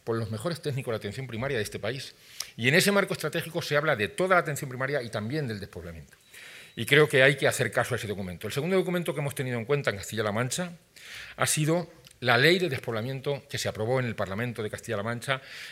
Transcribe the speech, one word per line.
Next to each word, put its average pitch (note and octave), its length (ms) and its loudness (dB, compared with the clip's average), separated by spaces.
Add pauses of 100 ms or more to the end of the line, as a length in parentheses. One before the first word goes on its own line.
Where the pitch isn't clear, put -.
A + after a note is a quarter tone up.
por A#2 140 0
los A2+ 140 -4
mejores D#3 300 -4
técnicos C3 300 -4
de A2 60 -2
atención G#2 300 -8
primaria A#2+ 300 -4
de G#2+ 60 0
este - 140 -6
país. B2 380 -6 (420)
Y A#2 100 2
en C#3 60 6
ese F3+ 180 6
marco F#3+ 220 2
estratégico E3 480 -4
se D3 160 0
habla D3 180 4
de G#2 120 0
toda F#3 280 2
la E3+ 60 6
atención D3 260 -6
primaria C3 360 -2
y A2+ 60 -8
también B2 380 -2
del G#2+ 120 -4
despoblamiento. E2 580 -12 (580)
Y A#2+ 120 -4
creo D3 200 8
que C3+ 140 6
hay C#3 160 8
que C#3+ 100 2
hacer A#2 240 2
caso B2 220 0
a A2+ 40 0
ese G2+ 100 -6
documento. F#2+ 400 -6
El G2 60 -6
segundo E3+ 240 -2
documento F3 360 0
que D3+ 80 -2
hemos C#3 140 -4
tenido B2+ 240 -2
en A2 60 -4
cuenta C3+ 260 2
en G2+ 60 -6
Castilla-La G#2+ 340 -2
Mancha B2+ 400 -2 (680)
ha B2+ 80 2
sido D#3 420 2 (340)
la A#2+ 160 6
ley E3 220 6
de E3+ 100 0
despoblamiento B2+ 800 -4
que A2+ 80 -6
se - 100 -2
aprobó A2 320 0
en B2+ 60 0
el G#2+ 100 -2
Parlamento G#2+ 480 -4
de G#2 60 -4
Castilla-La G2+ 340 -4
Mancha A#2+ 380 -2 (300)